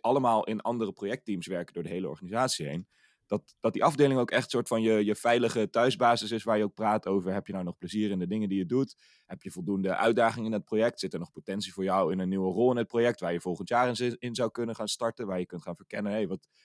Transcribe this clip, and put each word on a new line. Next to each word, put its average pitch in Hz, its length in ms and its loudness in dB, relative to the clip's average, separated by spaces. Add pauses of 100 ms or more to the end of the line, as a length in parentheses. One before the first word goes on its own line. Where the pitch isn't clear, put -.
allemaal 120 420 4
in 107 180 -4
andere 113 320 -2
projectteams 101 540 -6
werken 87 260 -6
door 87 100 -6
de 80 60 -8
hele 90 200 -4
organisatie 92 580 -4
heen, 80 200 -8 (380)
dat, - 340 -6
dat 110 140 0
die 101 100 0
afdeling 139 360 4
ook 120 120 0
echt 123 180 0
soort 113 180 0
van 113 140 0
je, 110 240 4
je 104 100 0
veilige 117 540 2
thuisbasis 117 640 4
is 113 120 -4
waar 110 140 2
je 107 60 2
ook 101 100 -2
praat 107 340 0
over, 95 260 0
"Heb 98 140 -4
je 101 60 -8
nou 92 120 -6
nog 87 120 -8
plezier 101 340 -2
in 98 80 -2
de 87 80 -2
dingen 104 220 -2
die 98 80 0
je 92 80 0
doet? 127 300 0 (300)
Heb - 180 -16
je 98 80 -12
voldoende 95 440 -2
uitdaging 113 500 2
in 110 60 -2
het 104 120 -2
project? 113 360 0
Zit 95 140 -6
er 87 60 -6
nog 87 120 -10
potentie 98 420 -8
voor 95 100 -4
jou 95 280 2
in 92 80 -2
een 92 100 -2
nieuwe 95 240 0
rol 120 180 4
in 123 60 0
het 117 100 -2
project 117 320 2
waar 87 140 -2
je 85 80 -2
volgend 90 280 -6
jaar 120 180 4
in 123 80 -2
zi-, 120 240 -2
in 120 160 -8
zou 117 160 0
kunnen 117 240 -4
gaan 107 120 -6
starten, 113 400 -4
waar 92 120 -2
je 90 60 -2
kunt 85 160 -12
gaan 85 140 -8
verkennen, 104 360 -6
hey, 104 160 -2
wat, 87 200 -8 (180)